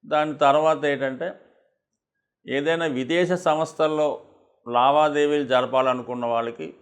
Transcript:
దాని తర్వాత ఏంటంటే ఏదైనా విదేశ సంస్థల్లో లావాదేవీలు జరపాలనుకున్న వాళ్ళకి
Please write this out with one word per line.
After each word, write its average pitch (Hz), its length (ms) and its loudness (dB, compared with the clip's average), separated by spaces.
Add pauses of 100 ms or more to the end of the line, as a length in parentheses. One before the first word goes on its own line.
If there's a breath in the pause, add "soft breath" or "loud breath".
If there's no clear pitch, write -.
దాని 151 300 0 (100)
తర్వాత 151 400 4
ఏంటంటే 139 440 -4 (1160)
ఏదైనా 160 400 -2 (120)
విదేశ 170 340 0 (160)
సంస్థల్లో 156 600 0 (580)
లావాదేవీలు 147 880 2
జరపాలనుకున్న 123 760 0
వాళ్ళకి 117 400 -4 (160)